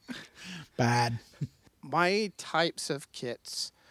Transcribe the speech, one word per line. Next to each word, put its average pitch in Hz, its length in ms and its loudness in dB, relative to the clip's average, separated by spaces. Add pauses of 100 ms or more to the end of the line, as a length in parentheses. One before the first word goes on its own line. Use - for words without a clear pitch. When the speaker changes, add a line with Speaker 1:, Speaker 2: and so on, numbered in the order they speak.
Speaker 1:
<laughs> - 680 -14
Bad. 120 440 4 (600)
Speaker 2:
my 175 580 2
types - 520 0
of 143 220 -4
kits - 580 -8 (200)